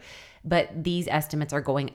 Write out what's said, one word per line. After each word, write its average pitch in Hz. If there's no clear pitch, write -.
But 160
these 175
estimates 151
are 147
going 139